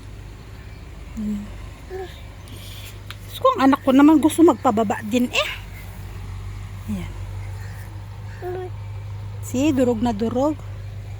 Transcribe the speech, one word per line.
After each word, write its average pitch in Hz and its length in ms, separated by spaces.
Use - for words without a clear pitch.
Mm. 208 320
So, - 240
ang 277 160
anak - 160
ko 269 80
naman 294 240
gusto 302 240
magpababa 226 640
din 247 240
eh. 571 200
Yan. 165 140
See, 269 240
durog 247 320
na 240 80
durog. 233 480